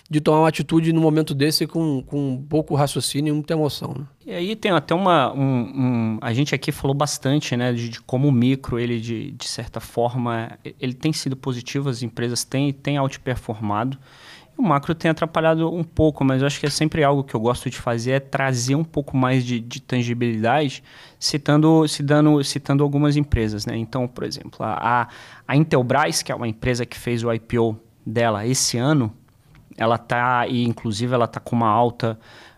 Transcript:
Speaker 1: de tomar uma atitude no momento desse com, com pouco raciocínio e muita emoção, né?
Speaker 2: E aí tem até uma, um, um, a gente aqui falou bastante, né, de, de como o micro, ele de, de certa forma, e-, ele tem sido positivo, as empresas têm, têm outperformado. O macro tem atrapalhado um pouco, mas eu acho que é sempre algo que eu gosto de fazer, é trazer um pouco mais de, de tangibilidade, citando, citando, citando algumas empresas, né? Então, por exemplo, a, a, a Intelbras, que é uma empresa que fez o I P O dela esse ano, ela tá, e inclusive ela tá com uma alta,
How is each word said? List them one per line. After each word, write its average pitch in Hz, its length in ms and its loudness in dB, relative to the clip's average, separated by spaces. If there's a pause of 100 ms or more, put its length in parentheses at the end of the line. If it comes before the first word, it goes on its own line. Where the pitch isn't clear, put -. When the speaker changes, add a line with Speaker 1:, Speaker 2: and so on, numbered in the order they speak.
Speaker 1:
de 151 120 0
tomar 156 180 4
uma 160 80 6
atitude 160 460 2
no 160 80 4
momento 151 340 2
desse 147 320 0
com, 151 400 -2
com 139 400 -4
pouco 156 280 0
raciocínio 143 560 0
e - 20 0
muita 151 200 -4
emoção, 151 400 -2
né? 135 120 -10 (200)
Speaker 2:
E 262 60 -12
aí 185 240 -4
tem 214 160 -2
até 160 240 0
uma, 170 380 2
um, 139 100 -2
um, 123 800 0
a 117 100 -4
gente 139 240 0
aqui 143 160 -4
falou 139 240 -2
bastante, 143 600 -2
né, 123 160 0
de, 117 160 -4
de 117 140 -12
como 135 260 0
o - 20 4
micro, 123 480 2
ele 120 220 -2
de, 110 300 -8
de - 180 -14
certa - 320 -10
forma, 117 800 -4
e-, - 160 -14
ele 127 140 -6
tem 156 180 -2
sido 135 240 -4
positivo, 135 540 -6
as 120 120 -6
empresas 120 440 -6
têm, 143 260 -2
têm 143 260 -4
outperformado. 120 1000 -4 (580)
O 285 60 -4
macro 156 320 2
tem 165 160 -2
atrapalhado 160 640 2
um 170 100 -4
pouco, 156 400 2
mas 131 180 4
eu 139 60 2
acho 139 120 -2
que 147 60 -6
é 147 40 0
sempre 156 340 0
algo 139 200 4
que 139 100 -8
eu 120 60 -2
gosto 120 300 0
de - 80 -10
fazer, 117 340 -2
é 135 80 2
trazer 135 560 0
um 160 80 0
pouco 143 340 -4
mais 131 260 2
de, 120 160 -2
de 120 220 -10
tangibilidade, 120 1000 0 (360)
citando, 156 680 4
citando, 147 560 4
citando 139 400 0
algumas 143 340 2
empresas, 110 480 0
né? 117 100 -6
Então, 117 320 -4
por 123 160 -10
exemplo, - 400 -10
a, 117 380 0
a, 113 60 -2 (400)
a 123 80 0
Intelbras, 151 640 2
que - 100 -10
é 117 40 -4
uma 117 120 -6
empresa 120 380 -2
que - 120 -16
fez 120 260 -4
o 117 100 0
I 113 60 -2
P - 180 -4
O 113 180 2 (300)
dela 110 400 0
esse 127 320 0
ano, 127 340 2 (640)
ela 117 220 2
tá, 120 500 0
e 120 160 0
inclusive 117 500 -2
ela 117 140 2
tá 110 120 -8
com - 160 -6
uma 117 120 4
alta, 113 520 2 (380)